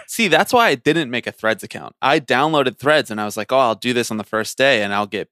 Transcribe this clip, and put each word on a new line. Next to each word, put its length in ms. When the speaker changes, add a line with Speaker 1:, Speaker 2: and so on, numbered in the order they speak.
Speaker 1:
<laughs> 40
Speaker 2:
See, 220
that's 240
why 160
I 60
didn't 360
make 160
a 60
Threads 300
account. 380
I 200
downloaded 580
Threads 320
and 100
I 40
was 120
like, 160
"Oh, 60
I'll 160
do 180
this 180
on 60
the 80
first 340
day 240
and 120
I'll 120
get 240